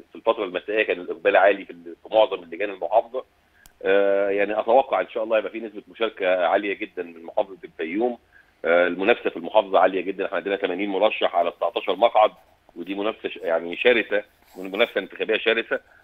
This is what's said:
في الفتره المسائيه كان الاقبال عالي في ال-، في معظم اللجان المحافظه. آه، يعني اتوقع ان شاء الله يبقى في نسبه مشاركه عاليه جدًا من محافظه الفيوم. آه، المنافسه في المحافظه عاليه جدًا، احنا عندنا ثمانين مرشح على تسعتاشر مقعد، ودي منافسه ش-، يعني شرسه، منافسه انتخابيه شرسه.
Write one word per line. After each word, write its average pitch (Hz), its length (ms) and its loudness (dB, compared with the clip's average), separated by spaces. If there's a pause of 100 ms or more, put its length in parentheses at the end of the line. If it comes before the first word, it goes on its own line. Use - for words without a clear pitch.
في - 60 -20
الفتره 113 280 -2
المسائيه 101 400 -2
كان 92 180 -2
الاقبال 92 360 0
عالي 98 280 4
في 92 60 -20
ال-، 85 320 -18
في - 120 -4
معظم 98 280 2
اللجان 85 260 -6
المحافظه. 101 540 -2 (600)
آه، 98 460 2
يعني 101 300 0
اتوقع 113 420 2
ان 90 80 -4
شاء 113 140 -6
الله 110 140 0
يبقى 98 140 -2
في 110 80 -10
نسبه 104 280 -12
مشاركه 92 600 -2
عاليه 101 260 0
جدًا 92 300 -8
من 82 200 -14
محافظه 95 400 -4
الفيوم. 95 540 -4 (480)
آه، 87 220 4
المنافسه 95 420 0
في - 80 -12
المحافظه 98 420 2
عاليه 92 220 2
جدًا، 92 240 -6
احنا 92 120 -4
عندنا 95 180 -2
ثمانين 95 340 -4
مرشح 98 460 0
على 87 160 0
تسعتاشر 92 440 -4
مقعد، 107 360 4 (440)
ودي 87 200 -8
منافسه 101 340 -6
ش-، 85 140 -16
يعني 85 340 -2
شرسه، 107 460 2 (340)
منافسه 98 420 -2
انتخابيه 98 380 -4
شرسه. 113 420 -2 (240)